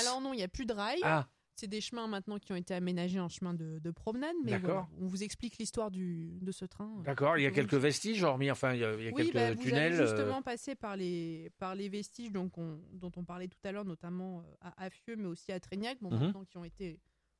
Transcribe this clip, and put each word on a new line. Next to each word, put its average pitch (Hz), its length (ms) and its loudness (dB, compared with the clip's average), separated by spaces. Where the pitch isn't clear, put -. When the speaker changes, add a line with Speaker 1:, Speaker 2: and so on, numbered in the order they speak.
Speaker 1:
Alors 254 140 2
non, 269 120 -2
il 240 60 -2
y 185 40 0
a 185 40 2
plus 254 180 -6
de 226 80 0
rails. 226 300 0
Speaker 2:
Ah. 156 240 4
Speaker 1:
C'est 220 120 -8
des 208 140 -2
chemins 226 260 -4
maintenant 208 320 -2
qui - 140 -6
ont - 20 0
été 180 180 -2
aménagés 180 460 2
en 175 80 0
chemin 175 260 -4
de, 160 260 -4
de 165 120 -4
promenade, 254 420 -2
mais 214 60 2
Speaker 2:
D'accord. 185 180 2
Speaker 1:
voilà, 185 180 2
on 185 60 0
vous 190 160 -2
explique - 340 -6
l'histoire 214 340 -2
du, 175 500 -4
de 185 120 -4
ce - 100 -12
train, 208 260 -8
euh, - 40 -8
Speaker 2:
D'accord, 143 340 4
il 143 60 6
y - 40 8
a - 20 4
Speaker 1:
tout 98 60 2
au - 20 -2
long 135 100 6
Speaker 2:
quelques 143 80 4
Speaker 1:
du 131 60 6
Speaker 2:
vestiges, 185 420 4
hormis, 139 260 4
enfin, 127 260 2
il 123 40 2
y 117 60 4
a, 110 80 2
il 110 100 -2
y 113 60 -2
a - 20 0
Speaker 1:
Oui, - 120 2
Speaker 2:
quelques - 100 4
Speaker 1:
bah, 117 200 4
vous 120 100 -2
Speaker 2:
tunnels, 147 280 4
Speaker 1:
allez 170 100 4
Speaker 2:
euh. 123 60 8
Speaker 1:
justement 110 340 2
passer 254 340 -4
par 202 200 -6
les, 170 600 -4
par 190 180 -4
les 196 140 -4
vestiges 208 420 -6
donc 185 260 -2
on, 160 220 -6
dont 180 240 -10
on 175 80 -6
parlait 180 240 -8
tout - 160 -18
à 196 80 -4
l'heure, 208 100 -4
notamment, 180 560 -6
euh, 170 380 -16
à 190 80 -8
Affieux, 220 320 -10
mais 208 100 -4
aussi 170 240 -6
à 185 80 -4
Trégnac, 220 400 -4
bon, 202 120 -6
Speaker 2:
Mhm. 113 100 4
Speaker 1:
maintenant 190 240 0
qui - 120 -18
ont 175 60 -10
été 170 380 -10